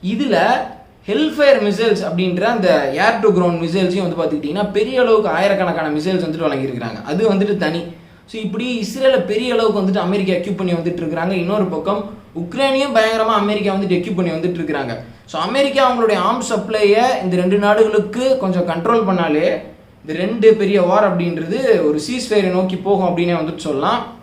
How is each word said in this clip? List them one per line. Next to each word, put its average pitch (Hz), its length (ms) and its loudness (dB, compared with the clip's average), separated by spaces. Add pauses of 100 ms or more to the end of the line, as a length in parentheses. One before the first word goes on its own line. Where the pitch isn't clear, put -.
(120)
இதுல 233 240 0 (720)
ஹெல்ஃபயர் 277 580 4
மிசைல்ஸ் 202 420 0
அப்படின்ற 180 340 0 (120)
அந்த 185 140 2 (360)
ஏர் 226 180 0
டு 214 140 6
கிரவுண்ட் 170 280 0
மிசைல்ஸையும் 180 420 0
வந்து 165 120 -6
பார்த்துக்கிட்டிங்கன்னா 160 480 -2 (100)
பெரிய 254 280 0
அளவுக்கு 208 320 2
ஆயிரக்கணக்கான 175 600 0
மிசைல்ஸ் 175 280 -2
வந்துட்டு 156 240 -4
வழங்கியிருக்கிறாங்க. 120 500 -6 (120)
அது 185 100 0 (120)
வந்துட்டு 196 220 0 (100)
தனி. 170 160 -4 (480)
So 226 60 -14 (100)
இப்படி 226 200 -4 (160)
இஸ்ரேலை 262 360 0 (120)
பெரிய 240 240 -2
அளவுக்கு 220 260 2
வந்துட்டு 190 280 0
அமெரிக்கா 190 260 0
அக்யூப் 180 260 -4
பண்ணி 180 160 -2
வந்துட்டு 175 260 -4
இருக்கிறாங்க. 165 380 -4
இன்னொரு 196 320 0
பக்கம் 180 260 -4 (420)
உக்ரைனையும் 269 560 -2
பயங்கரமா 220 440 2
அமெரிக்கா 202 340 -2
வந்துட்டு 190 220 0
எக்யூப் 175 220 -4
பண்ணி 175 160 -2
வந்துட்டு 170 260 -4
இருக்கிறாங்க. 143 320 -4 (380)
So 165 60 -10 (100)
அமெரிக்கா 269 400 0
அவங்களுடைய 226 320 2 (100)
ஆர்ம்ஸ் 233 240 -2
சப்ளையை 214 500 2 (220)
இந்த 180 180 0
ரெண்டு 185 220 2
நாடுகளுக்கு 214 600 2 (180)
கொஞ்சம் 180 280 0
கண்ட்ரோல் 214 380 0
பண்ணாலே 165 360 2 (580)
இந்த 156 200 -8
ரெண்டு 220 240 2 (140)
பெரிய 196 180 2 (120)
வார் 208 180 4
அப்படின்றது 175 500 -2 (300)
ஒரு 151 180 2
சீஸ்ஃபயரை 214 500 0
நோக்கி 185 200 0 (100)
போகும் 185 220 2
அப்படின்னே 170 320 0
வந்துட்டு 160 260 -6
சொல்லலாம். 160 340 -2 (220)